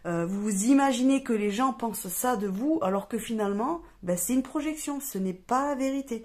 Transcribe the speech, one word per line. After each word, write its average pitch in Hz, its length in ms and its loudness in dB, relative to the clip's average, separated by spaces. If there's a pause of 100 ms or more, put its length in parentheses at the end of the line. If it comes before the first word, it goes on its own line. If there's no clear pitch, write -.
Euh, 170 200 0
vous 196 160 -2
vous 208 240 0
imaginez 269 560 6
que 240 120 0
les 208 180 2
gens 247 220 2
pensent 214 340 -6
ça 247 300 0
de 202 100 -2
vous, 269 340 0
alors 196 280 0
que 233 80 -2
finalement, 220 640 -2 (220)
ben, 180 120 0
c'est 240 180 0
une 262 100 4
projection, 302 580 -4
ce - 160 -8
n'est 190 160 -2
pas 262 360 -2
la 285 60 0
vérité. 269 500 -2